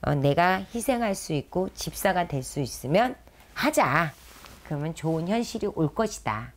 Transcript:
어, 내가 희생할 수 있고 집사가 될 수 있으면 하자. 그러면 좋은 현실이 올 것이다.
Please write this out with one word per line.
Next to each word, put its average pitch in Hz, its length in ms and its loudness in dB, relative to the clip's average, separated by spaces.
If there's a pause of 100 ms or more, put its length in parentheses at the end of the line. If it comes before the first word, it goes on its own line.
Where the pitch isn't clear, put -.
어, - 140 0
내가 143 420 4 (160)
희생할 233 420 0
수 - 180 -8
있고 180 400 -2
집사가 175 540 0
될 135 160 -4
수 - 160 -8
있으면 170 560 0 (380)
하자. 240 580 2 (540)
그러면 151 300 -4
좋은 160 320 -2
현실이 220 480 -2
올 156 180 2
것이다. 120 640 -4